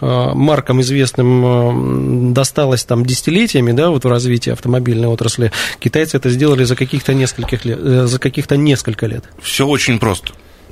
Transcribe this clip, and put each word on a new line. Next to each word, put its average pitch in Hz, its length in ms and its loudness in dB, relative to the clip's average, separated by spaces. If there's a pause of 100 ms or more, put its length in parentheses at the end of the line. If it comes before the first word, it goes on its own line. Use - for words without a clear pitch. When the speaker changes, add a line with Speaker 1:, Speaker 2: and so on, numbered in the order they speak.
Speaker 1:
э, 127 340 0
маркам 135 460 2
известным, 127 1500 2
э, - 20 2
досталось 131 500 0
там 120 240 0
десятилетиями, 143 640 0
да, 151 200 2
вот 143 140 0
в 127 40 2
развитии 123 420 0
автомобильной 120 560 0
отрасли, 113 460 0 (260)
китайцы 156 380 0
это 131 140 -2
сделали 131 340 2
за 123 100 2
каких-то 135 400 -2
нескольких 127 500 -2
лет, 117 160 -4
э, 127 280 2
за 127 100 -2
каких-то - 380 -2
несколько 135 500 0
лет. 113 160 -6 (180)
Speaker 2:
Все - 280 -2
очень 127 320 0
просто. 107 320 -2 (400)